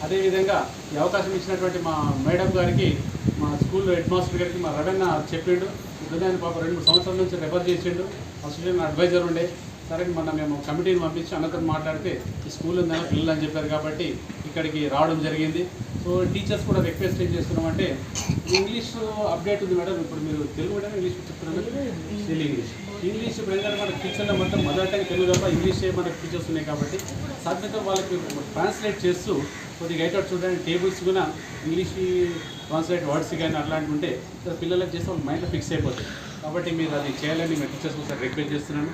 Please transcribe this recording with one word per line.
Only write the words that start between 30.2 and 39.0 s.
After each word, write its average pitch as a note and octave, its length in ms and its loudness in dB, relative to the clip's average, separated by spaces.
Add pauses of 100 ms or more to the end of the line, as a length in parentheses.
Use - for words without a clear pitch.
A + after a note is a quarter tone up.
టేబుల్స్ F3+ 380 0
కూడా F#3 200 2 (420)
ఇంగ్లీష్ E3+ 300 0 (720)
ట్రాన్స్లేట్ D#3+ 360 0
వర్డ్స్ D3+ 320 0
కానీ D#3 200 0
అట్లాంటివి D3+ 380 0
ఉంటే D3+ 280 -2 (400)
పిల్లలకు F3 340 0
చేస్తే E3+ 160 -2
వాళ్ళ D#3+ 140 -2
మైండ్లో E3 240 -2
ఫిక్స్ - 220 -2
అయిపోతుంది. - 360 0 (360)
కాబట్టి E3+ 280 -2
మీరు D#3+ 200 0
అది C#3 340 -2
చేయాలని D#3+ 300 0
మేము C#3+ 100 0
టీచర్స్ D3 320 -6
ఒకసారి D#3+ 240 -6
రిక్వెస్ట్ C#3 320 -2
చేస్తున్నాను. D3 400 -2